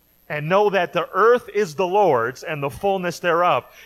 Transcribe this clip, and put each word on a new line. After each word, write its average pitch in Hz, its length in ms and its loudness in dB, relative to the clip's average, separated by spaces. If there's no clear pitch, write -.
and 151 160 -6
know 202 220 4
that 180 240 0
the 175 220 -2
earth 233 400 2
is 196 200 -2
the 185 120 -2
Lord's 147 560 0
and 151 200 -8
the 139 60 -4
fullness 185 500 -4
thereof." 170 460 0